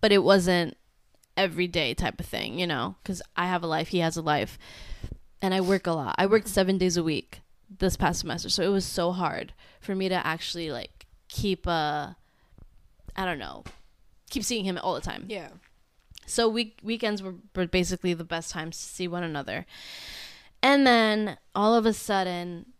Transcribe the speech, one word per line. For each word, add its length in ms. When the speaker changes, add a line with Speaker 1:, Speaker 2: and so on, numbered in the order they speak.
Speaker 1:
But 120
it 120
wasn't 520
every 320
day 260
type 260
of 60
thing, 320
you 80
know, 380
'cause 180
I 100
have 160
a 40
life, 220
he 120
has 160
a 60
life, 360
and 140
I 60
work 260
a 60
lot. 260
I 80
worked 220
seven 300
days 180
a 80
week 360
this 180
past 240
semester, 300
so 140
it 40
was 160
so 280
hard 420
for 140
me 140
to 180
actually, 440
like, 360
keep 380
a, 500
I 80
don't 140
know, 260
keep 160
seeing 200
him 180
all 120
the 60
time. 280
Speaker 2:
Yeah. 220
Speaker 1:
So 220
week-, 340
weekends 400
were, 140
were 140
basically 460
the 100
best 260
times 280
to 60
see 240
one 140
another. 440
And 240
then 520
all 200
of 120
a 80
sudden 720